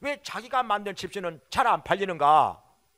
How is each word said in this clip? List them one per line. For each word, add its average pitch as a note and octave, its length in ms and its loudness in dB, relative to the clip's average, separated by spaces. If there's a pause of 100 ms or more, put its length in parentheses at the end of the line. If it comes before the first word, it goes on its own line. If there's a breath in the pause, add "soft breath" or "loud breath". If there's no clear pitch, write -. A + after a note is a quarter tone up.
왜 C#4+ 200 -6
자기가 A#3+ 420 -6
만든 G#3 320 -4
집신은 F3 540 -10
잘 B3 180 0
안 F3 160 0
팔리는가? D3+ 800 2 (340)